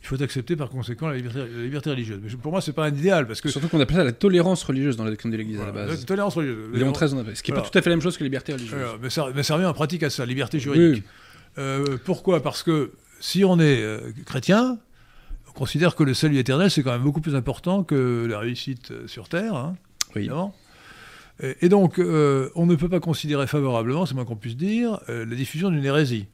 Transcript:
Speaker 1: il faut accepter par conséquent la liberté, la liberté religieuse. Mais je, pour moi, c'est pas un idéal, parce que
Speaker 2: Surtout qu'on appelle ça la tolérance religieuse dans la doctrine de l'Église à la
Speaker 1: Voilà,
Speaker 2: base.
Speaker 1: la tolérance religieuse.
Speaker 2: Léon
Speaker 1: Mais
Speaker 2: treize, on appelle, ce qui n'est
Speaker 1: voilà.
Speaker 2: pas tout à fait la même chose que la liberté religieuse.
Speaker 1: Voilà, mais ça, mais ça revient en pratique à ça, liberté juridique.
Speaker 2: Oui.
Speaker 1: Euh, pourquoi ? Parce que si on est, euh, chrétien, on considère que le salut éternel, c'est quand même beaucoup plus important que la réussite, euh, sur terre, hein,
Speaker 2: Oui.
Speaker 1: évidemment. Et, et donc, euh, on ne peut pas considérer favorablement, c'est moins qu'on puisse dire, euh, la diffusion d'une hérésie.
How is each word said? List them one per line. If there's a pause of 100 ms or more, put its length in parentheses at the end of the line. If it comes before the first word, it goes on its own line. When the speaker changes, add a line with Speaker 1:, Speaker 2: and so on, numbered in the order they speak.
Speaker 1:
il
faut
accepter
par
conséquent
la
liberté,
la
liberté
religieuse.
Mais
je,
pour
moi,
c'est
pas
un
idéal,
parce
que
Speaker 2:
Surtout
qu'on
appelle
ça
la
tolérance
religieuse
dans
la
doctrine
de
l'Église
à
la
Speaker 1:
Voilà,
Speaker 2:
base.
Speaker 1:
la
tolérance
religieuse.
Speaker 2:
Léon
Speaker 1:
Mais
Speaker 2:
treize,
on
appelle,
ce
qui
n'est
Speaker 1:
voilà.
Speaker 2:
pas
tout
à
fait
la
même
chose
que
la
liberté
religieuse.
Speaker 1:
Voilà,
mais
ça,
mais
ça
revient
en
pratique
à
ça,
liberté
juridique.
Speaker 2:
Oui. (460)
Speaker 1:
Euh,
pourquoi ?
Parce
que (280)
si
on
est,
euh, (160)
chrétien, (680)
on
considère
que
le
salut
éternel,
c'est
quand
même
beaucoup
plus
important
que
la
réussite,
euh,
sur
terre,
hein, (380)
Speaker 2:
Oui.
Speaker 1:
évidemment. (880)
Et,
et
donc,
euh,
on
ne
peut
pas
considérer
favorablement,
c'est
moins
qu'on
puisse
dire, (100)
euh,
la
diffusion
d'une
hérésie.